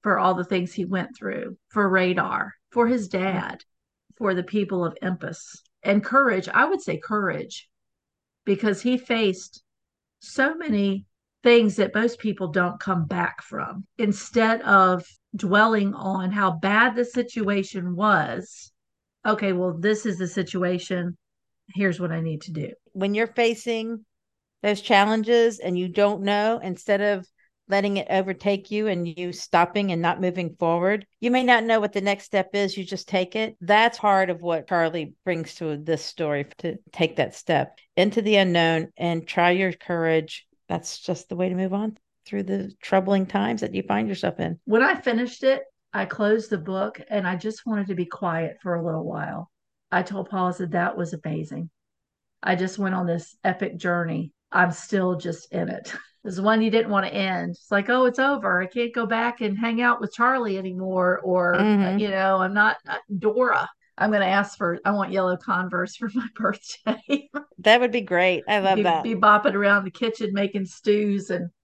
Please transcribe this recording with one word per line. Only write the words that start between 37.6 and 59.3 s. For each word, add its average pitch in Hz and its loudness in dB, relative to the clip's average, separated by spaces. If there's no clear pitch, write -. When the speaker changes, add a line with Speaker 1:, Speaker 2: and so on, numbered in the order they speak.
Speaker 2:
into 208 2
the 208 4
unknown 165 4
and 165 -4
try 175 4
your 185 2
courage. 160 -2
That's - -8
just - -6
the 180 -10
way 185 -2
to 180 -4
move 185 -2
on 214 -6
through 202 -6
the 196 -6
troubling 190 2
times 208 -2
that - -6
you 190 -2
find 208 -2
yourself 185 -4
in. 165 -4
Speaker 1:
When 220 4
I 330 4
finished 240 -2
it, 269 2
I 196 -4
closed 220 0
the 202 -2
book 190 -4
and 202 -2
I 180 -2
just 214 -8
wanted 208 -2
to 196 -4
be 175 -4
quiet 165 -4
for 175 -2
a 170 -4
little 165 -4
while. 165 -8
I 185 2
told 190 -8
Paul, 185 0
I - 0
said, 175 -6
"That 180 0
was 175 -6
amazing." 160 -8
I 185 0
just 185 -4
went 190 -2
on 180 -2
this 170 -6
epic 185 -2
journey. 170 -2
I'm 180 2
still 180 -2
just 165 -10
in 170 -4
it. - -10
<laughs> - -16
It's 185 -8
one 220 4
you 220 2
didn't 220 2
want 196 0
to - -10
end. 185 -2
It's - -12
like, 202 0
"Oh, 254 4
it's 247 0
over. 220 0
I 190 -4
can't 233 -4
go 233 -4
back 233 -2